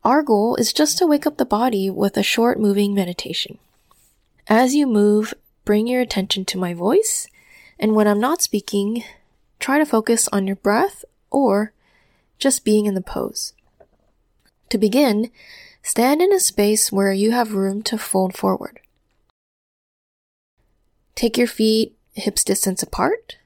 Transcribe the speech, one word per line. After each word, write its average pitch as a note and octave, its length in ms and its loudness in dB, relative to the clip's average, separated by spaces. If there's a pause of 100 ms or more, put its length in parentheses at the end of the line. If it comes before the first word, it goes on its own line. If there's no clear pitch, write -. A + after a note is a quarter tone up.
Our C4+ 200 4
goal A3+ 340 2
is - 160 0
just - 260 0
to F4+ 80 2
wake D4 220 2
up D4 80 -6
the B3 100 0
body G#3+ 440 0
with G3 260 -2
a G3+ 80 0
short A#3 340 0
moving G3+ 340 2
meditation. F3+ 680 -6 (880)
As B3 260 4
you D4 120 4
move, G#3 460 2 (320)
bring G#3+ 220 2
your B3+ 140 0
attention G3+ 460 -4
to - 120 -6
my F3 160 -4
voice, B3 540 0 (500)
and G#3+ 160 0
when G#3+ 120 4
I'm G#3 140 2
not C4+ 220 0
speaking, G#3 600 -4 (540)
try C4+ 200 0
to D4+ 80 2
focus A#3 440 0
on G3 160 0
your F#3+ 100 -2
breath A#3+ 500 -2 (240)
or A3 420 0 (640)
just - 260 0
being G#3+ 200 2
in G3+ 100 -2
the F#3 60 -2
pose. - 540 -8 (1120)
To - 80 0
begin, A3 540 2 (520)
stand C4+ 380 0
in F#4+ 140 4
a F#4+ 40 2
space G#3 540 0
where G3 200 0
you G3+ 180 0
have A#3 240 -2
room G3 300 -4
to - 120 -4
fold F#3+ 400 -2
forward. - 440 -4 (2250)
Take A#3 240 -2
your A#3+ 80 2
feet A3 500 0 (160)
hips - 320 -4
distance F#3+ 380 -2
apart. - 640 -4